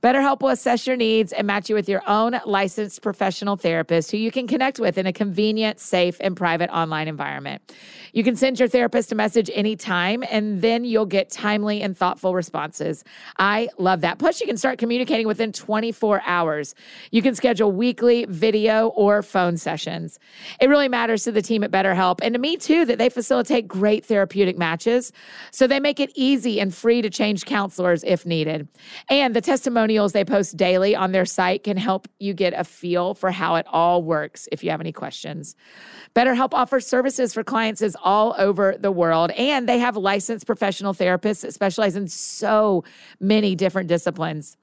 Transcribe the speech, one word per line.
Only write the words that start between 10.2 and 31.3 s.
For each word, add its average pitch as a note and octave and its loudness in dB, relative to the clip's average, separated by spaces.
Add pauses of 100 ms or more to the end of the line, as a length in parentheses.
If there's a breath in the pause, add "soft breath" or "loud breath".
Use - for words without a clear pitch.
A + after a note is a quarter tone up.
and G#3+ -2
then A#3 0
you'll A3 0
get F#3+ -2
timely G#3 -2
and G3 -4
thoughtful F#3 -2
responses. D#3 -6 (340 loud breath)
I G#3 2
love F#3 2
that. F3 -2
Plus, D#4+ 0
you A#4 -6
can A#3 -2
start C4 -2
communicating A#3 0
within G#3+ -2
twenty-four G#3+ -2
hours. D#3+ -2 (380 loud breath)
You A3 4
can B3+ 2
schedule A3 2
weekly A#3 2
video G#3+ 2
or G#3 4
phone F3 0
sessions. E3 -8 (420 loud breath)
It B3+ 6
really C#4+ 4
matters A#3 0
to A#3+ -4
the G#3 2
team A3 0
at G#3 -2
BetterHelp, F#3+ 2
and A3+ 0
to B3 -2
me, D#4 -2
too, E4 2
that A#3 0
they A#3+ 4
facilitate A#3+ 0
great G#3 2
therapeutic G3 2
matches. F3 0 (400 loud breath)
So C4 4
they C#4 2
make C#4+ 0
it - 0
easy B3+ 2
and F#3+ -2
free A#3 2
to G#3 -2
change G#3 -2
counselors F3+ 0
if F3+ 0
needed. D#3 -2 (420 loud breath)
And C4+ 2
the A#3 2
testimonials A3 2
they G3 2
post G3 0
daily F#3 2
on F#3 0
their F#3 2
site F#3 -2